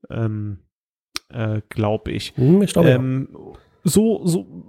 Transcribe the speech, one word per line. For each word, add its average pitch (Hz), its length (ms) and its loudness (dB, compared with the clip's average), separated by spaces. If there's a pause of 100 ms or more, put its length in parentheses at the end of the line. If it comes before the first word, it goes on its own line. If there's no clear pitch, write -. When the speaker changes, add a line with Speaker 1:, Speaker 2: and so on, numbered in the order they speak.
Speaker 1:
ähm, 107 500 -6 (720)
äh, 110 380 -4
glaub 107 400 -4
ich. - 300 -8
Speaker 2:
Hm, 160 240 4
ich 190 100 0
glaube, 170 180 4
ja. 127 60 6
Speaker 1:
Ähm, 131 340 -2 (540)
so, 202 420 2
so, 160 440 -4